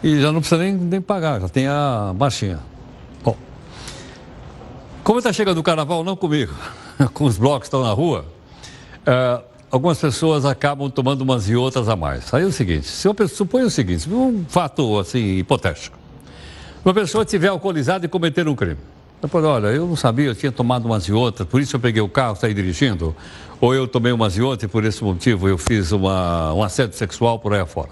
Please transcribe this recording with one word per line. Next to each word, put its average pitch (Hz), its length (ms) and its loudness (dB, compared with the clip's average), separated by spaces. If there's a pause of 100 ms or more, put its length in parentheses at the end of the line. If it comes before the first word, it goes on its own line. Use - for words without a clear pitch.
E 151 180 4
já 151 100 4
não 160 80 0
precisa 165 220 2
nem, 190 120 0
nem 185 280 -2
pagar, 160 400 -2
já 92 80 -4
tem 131 180 0
a 131 500 0
marchinha. 104 420 -2 (640)
Bom, 110 120 2 (1700)
como 233 180 4
tá 233 120 0
chegando 196 240 2
o 160 60 -2
carnaval, 160 400 0
não 185 120 -2
comigo, 147 380 0 (280)
<laughs> - 320 0
com 147 120 0
os 113 120 4
blocos 131 240 4
que - 40 -16
estão 131 180 0
na 113 80 2
rua, 120 320 0 (840)
é, 123 360 2 (300)
algumas 143 260 2
pessoas 151 480 2
acabam 139 460 0
tomando 131 300 0
umas 123 280 0
e 117 60 4
outras 123 340 0
a 110 60 2
mais. 71 380 -4
Aí 147 100 4
é - 20 2
o 190 60 2
seguinte, 85 360 0
se - 200 -2
eu 208 80 4
pe-, 202 120 2
suponho 247 380 0
o 214 60 4
seguinte, 90 380 0
um 233 380 0
fato, 139 520 0
assim, 107 400 0
hipotético. - 580 -2 (880)
Uma 185 80 6
pessoa 208 320 2
tiver 190 240 2
alcoolizada 175 560 0
e 156 40 -2
cometer 170 380 0
um 143 80 0
crime. 82 220 -2 (440)
Depois, 160 220 0
"Olha, 127 240 2
eu 143 180 2
não 170 120 -2
sabia, 131 300 2
eu 120 80 0
tinha 139 160 -2
tomado 123 340 0
umas 110 180 0
e 90 80 -2
outras, 110 340 2
por 123 140 2
isso 143 160 -2
eu 123 40 0
peguei 117 220 2
o 104 60 0
carro, 117 300 0
saí 110 160 -2
dirigindo. 92 600 0 (460)
Ou 123 160 4
eu 131 100 0
tomei 123 280 2
umas 107 240 2
e 110 40 2
outras 131 280 0
e - 20 -10
por 110 140 2
esse 110 180 -2
motivo 95 460 2
eu 95 80 2
fiz 101 340 0
uma, 90 640 2
um 101 100 2
assédio 104 340 -2
sexual 117 400 0
por 104 160 -2
aí 101 60 2
afora." 82 320 -6